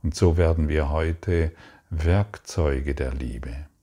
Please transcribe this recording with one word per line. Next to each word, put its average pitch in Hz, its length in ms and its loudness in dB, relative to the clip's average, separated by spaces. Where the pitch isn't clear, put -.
Und 78 120 -2
so 85 220 4
werden 80 320 4
wir 76 220 0
heute 82 600 0
Werkzeuge 80 1040 0
der 65 180 -4
Liebe. 65 540 -8